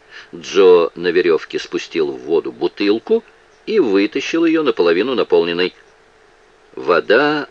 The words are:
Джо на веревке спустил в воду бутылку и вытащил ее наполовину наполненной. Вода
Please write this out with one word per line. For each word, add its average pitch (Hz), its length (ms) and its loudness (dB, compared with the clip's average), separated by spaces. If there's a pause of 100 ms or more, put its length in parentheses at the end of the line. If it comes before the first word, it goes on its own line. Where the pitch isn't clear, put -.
(340)
Джо 87 640 4
на 87 140 -4
веревке 82 500 0
спустил 80 520 -6
в 64 80 -14
воду 67 340 -4
бутылку 101 680 -2 (440)
и 214 140 0
вытащил 135 680 0
ее 160 180 0
наполовину 98 500 0
наполненной. 85 600 0 (1000)
Вода 107 760 0